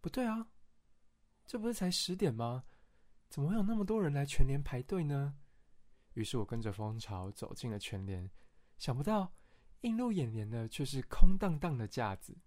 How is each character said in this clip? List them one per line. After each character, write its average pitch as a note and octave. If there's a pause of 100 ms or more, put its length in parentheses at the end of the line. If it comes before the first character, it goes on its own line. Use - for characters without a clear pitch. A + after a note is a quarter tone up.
不 -
对 B3+
啊， A3+ (960)
这 -
不 A3
是 A#3+
才 F3+
十 F3+
点 E3+
吗？ A#2 (680)
怎 D3
么 D3
会 G#3
有 G#3+
那 A3
么 G#3
多 G#3+
人 D3
来 C#3+
全 C3+
联 C3+
排 B2+
队 F#3
呢？ C#3+ (800)
于 A2+
是 B2
我 G2+
跟 A2+
着 G#2+
风 G#2+
潮 F#2+
走 -
进 -
了 G#2
全 G2
联， F#2+ (480)
想 C3
不 C#3
到 G3+ (480)
映 A3+
入 B3
眼 C#3
帘 G#2+
的 A2+
却 C#3+
是 C3
空 F#3
荡 E3+
荡 D#3
的 G#2+
架 G#2
子。 -